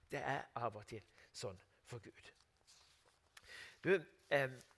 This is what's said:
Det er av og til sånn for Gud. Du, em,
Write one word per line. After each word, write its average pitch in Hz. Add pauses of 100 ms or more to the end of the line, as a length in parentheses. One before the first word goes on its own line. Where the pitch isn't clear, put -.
(120)
Det 143
er 139 (180)
av 117
og 107
til 107 (280)
sånn 95 (280)
for 117
Gud. - (1500)
Du, 165 (420)
em, 131 (200)